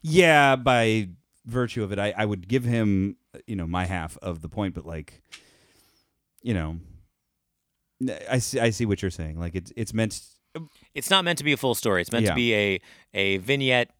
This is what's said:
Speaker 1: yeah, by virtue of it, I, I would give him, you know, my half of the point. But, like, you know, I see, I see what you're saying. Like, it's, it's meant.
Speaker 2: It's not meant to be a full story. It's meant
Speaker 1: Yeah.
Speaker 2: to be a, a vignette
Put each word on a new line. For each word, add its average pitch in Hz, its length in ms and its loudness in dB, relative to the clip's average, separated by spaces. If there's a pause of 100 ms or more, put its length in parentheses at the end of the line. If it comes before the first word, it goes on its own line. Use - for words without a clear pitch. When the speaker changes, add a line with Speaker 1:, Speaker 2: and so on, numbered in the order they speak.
Speaker 1:
yeah, 156 560 6
by 113 520 2 (360)
virtue 120 380 -4
of 98 100 -6
it, 98 60 -4
I, 101 180 -2
I 110 80 0
would 98 220 -4
give 123 180 0
him, 101 500 2 (320)
you 113 80 -8
know, 85 120 -6
my 90 180 -2
half 87 320 -6
of 85 240 -8
the 82 80 -12
point. 98 260 -4
But, 76 100 -12
like, 80 360 -12 (1200)
you 117 120 -4
know, 82 260 -4 (1500)
I 127 100 2
see, 127 200 -4
I 117 120 2
see 113 140 -2
what 101 160 0
you're 92 100 -2
saying. 78 280 -10
Like, 85 160 -8
it's, 87 220 -8
it's 113 160 -8
meant. 110 260 -2 (760)
Speaker 2:
It's - 160 -8
not 190 140 4
meant 170 140 0
to 143 80 -8
be 147 80 4
a 131 40 0
full 123 180 0
story. 95 260 2
It's - 100 -4
meant 113 140 2
Speaker 1:
Yeah. 95 60 4
Speaker 2:
to 85 40 2
be 120 180 4
a, 101 280 2 (320)
a 98 240 2
vignette 127 640 0